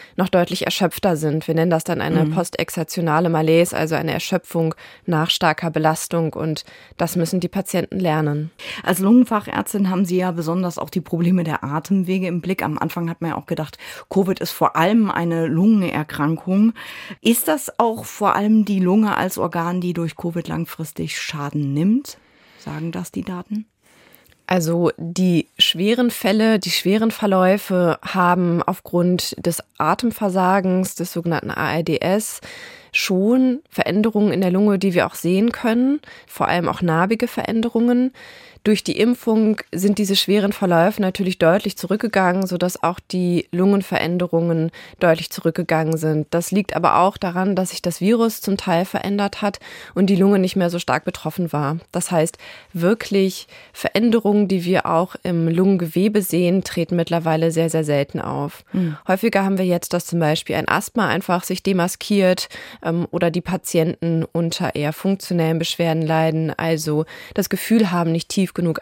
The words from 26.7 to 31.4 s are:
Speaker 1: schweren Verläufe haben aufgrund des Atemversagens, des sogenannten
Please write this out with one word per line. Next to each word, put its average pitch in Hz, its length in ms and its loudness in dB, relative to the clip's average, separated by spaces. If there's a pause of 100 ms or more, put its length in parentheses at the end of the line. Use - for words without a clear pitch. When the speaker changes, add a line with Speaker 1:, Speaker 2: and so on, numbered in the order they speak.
Speaker 1:
schweren 220 400 2
Verläufe 185 920 2
haben 175 640 2
aufgrund 175 720 0 (100)
des 170 160 -2 (160)
Atemversagens, 185 1200 0
des 175 160 -6
sogenannten 170 400 -2